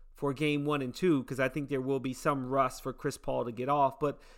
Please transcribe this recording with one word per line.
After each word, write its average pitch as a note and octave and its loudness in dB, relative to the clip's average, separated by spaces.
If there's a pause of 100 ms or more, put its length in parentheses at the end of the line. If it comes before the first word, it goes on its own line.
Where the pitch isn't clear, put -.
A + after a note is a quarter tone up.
(140)
for C#3 -2
game D3 0
one D3 0
and B2 -4
two, D#3 4
'cause C3 -6
I C3 2
think C#3+ -4
there C3+ 0
will C3+ 0
be B2+ -4
some C3+ -2
rust C3 0
for C3 -6
Chris - -4
Paul C3 -2
to B2 -4
get B2 -4
off. C#3 4
But C#3+ 0 (180)